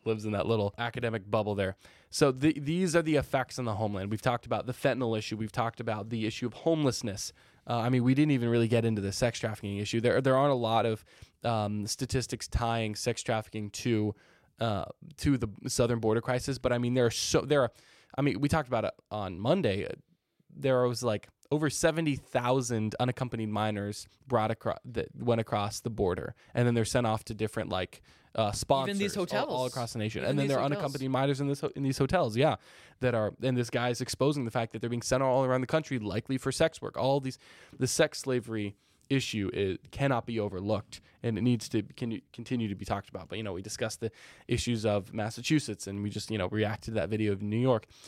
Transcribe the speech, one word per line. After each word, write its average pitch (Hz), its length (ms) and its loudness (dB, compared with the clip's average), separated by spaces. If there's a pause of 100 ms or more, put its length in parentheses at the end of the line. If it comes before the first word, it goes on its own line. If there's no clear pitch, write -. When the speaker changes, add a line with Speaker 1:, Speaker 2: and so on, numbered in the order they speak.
Speaker 1:
lives 110 220 -2
in 107 80 -2
that 98 120 0
little 104 320 0
academic 113 520 -4
bubble 104 260 0
there. 95 220 -2 (320)
So 143 220 4
the, 139 280 2
these 160 360 0
are 170 60 4
the 156 140 2
effects 131 440 -2
on 123 60 -4
the 107 100 -2
homeland. 101 360 -2
We've 110 100 -4
talked 120 240 -2
about 113 200 -2
the 120 80 -4
fentanyl 120 440 0
issue. 107 200 -6
We've 107 140 -6
talked 113 280 -2
about 110 300 -6
the 113 160 -2
issue 120 220 -2
of 110 60 -8
homelessness. 131 800 0 (360)
Uh, 120 100 0
I 117 120 2
mean, 127 140 4
we 131 100 6
didn't 151 180 4
even 120 180 2
really 117 180 4
get 113 160 4
into 110 180 0
the 101 100 -2
sex 117 280 0
trafficking 107 380 -4
issue. 104 240 -2
There, 120 200 4
there 131 140 4
aren't 139 160 4
a 135 40 2
lot 113 300 2
of, 110 200 -2 (380)
um, 104 440 0
statistics 123 600 -4
tying 113 480 0
sex - 260 -2
trafficking 107 480 -4
to, 107 460 0 (440)
uh, 107 260 0 (320)
to 143 200 2
the 113 100 -2 (200)
southern 117 320 2
border 110 200 4
crisis. 127 380 -2
But 123 160 0
I 120 60 4
mean, 120 160 0
there 123 100 6
are 113 60 4
so, - 300 2
there 143 200 4
are, 117 100 2 (460)
I 135 40 0
mean, 131 200 2
we 143 80 2
talked 151 180 0
about 117 180 0
it - 80 -2 (180)
on 98 280 -6
Monday. 123 460 2
Uh, - 60 -6 (640)
there 131 340 2
was, 120 160 -2
like, 107 240 0 (240)
over 151 180 2
seventy 160 460 2
thousand 120 840 0
unaccompanied 123 500 -2
minors 104 580 -2 (200)
brought 110 240 4
acro-, - 340 -2
that 117 300 -4
went 120 260 2
across 104 380 -2
the 120 100 -6
border, 101 460 -2 (180)
and 120 140 4
then 120 80 4
they're 113 100 4
sent 120 220 2
off 110 180 0
to 117 80 -8
different, 107 360 -4
like, 92 320 -4 (340)
uh, 107 160 2
sponsors 135 460 0
Speaker 2:
Even - 20 -2
these 202 180 -2
Speaker 1:
all, 190 140 0
all 214 160 0
Speaker 2:
hotels. 131 240 -2
Speaker 1:
across 120 220 -6
the 113 60 -4
nation. 107 220 -2
Speaker 2:
Even 78 100 0
Speaker 1:
And 143 80 0
then 139 60 2
Speaker 2:
these 139 40 0
Speaker 1:
there 135 100 2
are - 40 2
Speaker 2:
hotels. 143 140 0
Speaker 1:
unaccompanied 139 340 -4
minors 135 300 2
in 143 60 0
this 143 140 -2
ho-, 151 140 -4
in 143 80 -6
these 135 140 0
hotels, 139 400 2
yeah, 135 180 4 (440)
that 123 160 2
are, 107 260 0
and 131 160 2
this 117 140 0
guy 123 180 0
is 120 120 -2
exposing 135 440 0
the 110 60 -4
fact 117 220 -2
that 110 80 -8
they're 117 100 -2
being 120 100 -2
sent 131 220 2
all 131 200 4
around 127 180 2
the 127 60 -2
country, 151 300 0
likely 107 400 -2
for 135 140 -2
sex - 300 0
work. - 160 -8
All 135 220 2
these, 131 200 -6 (380)
the 131 100 2
sex - 320 2
slavery 113 560 -2 (340)
issue 117 420 0
is, 95 280 0 (100)
cannot 135 380 0
be 113 120 -2
overlooked, 104 640 -4 (220)
and 113 120 0
it 92 60 -2
needs 123 280 2
to 110 120 0 (160)
con-, 117 240 -6 (100)
continue 117 360 -4
to 98 80 -4
be 98 100 -10
talked 101 240 -4
about. 92 180 -12
But, 98 120 -8
you 110 40 -6
know, 101 100 -6
we 92 100 -6
discussed 110 380 -6
the 113 100 -4 (360)
issues 117 380 0
of 104 300 0
Massachusetts, 113 720 -2
and 101 160 -6
we 101 80 -4
just, 107 180 -8
you 110 80 -2
know, 92 120 0
reacted 107 440 -2
to 107 60 0
that 87 100 0
video 107 220 0
of 98 100 -4
New 104 160 -2
York. 123 300 2 (200)